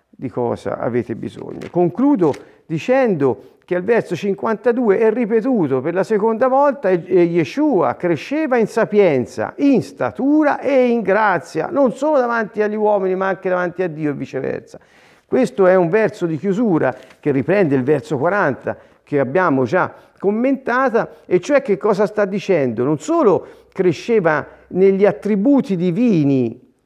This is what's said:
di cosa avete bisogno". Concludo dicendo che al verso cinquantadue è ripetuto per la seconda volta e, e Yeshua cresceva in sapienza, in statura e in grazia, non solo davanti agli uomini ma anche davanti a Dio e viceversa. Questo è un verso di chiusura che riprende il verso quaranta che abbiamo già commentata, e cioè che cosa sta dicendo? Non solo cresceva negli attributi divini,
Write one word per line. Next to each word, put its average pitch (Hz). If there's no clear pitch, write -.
di -
cosa 117
avete 120
bisogno". -
Concludo 180
dicendo 165
che 180
al 180
verso 208
cinquantadue 214
è 220
ripetuto 220
per 151
la 185
seconda 220
volta 262
e, 180
e 180
Yeshua 170
cresceva 247
in 220
sapienza, 165
in 277
statura 285
e 254
in 233
grazia, 185
non 269
solo 302
davanti 233
agli 208
uomini 208
ma 190
anche 185
davanti 180
a 185
Dio 156
e 143
viceversa. 135
Questo 240
è 185
un 180
verso 185
di 160
chiusura 180
che 147
riprende 143
il 135
verso 139
quaranta 156
che -
abbiamo 139
già 151
commentata, 233
e 180
cioè 269
che 202
cosa 208
sta 208
dicendo? 147
Non 147
solo 277
cresceva 175
negli 196
attributi 208
divini, 160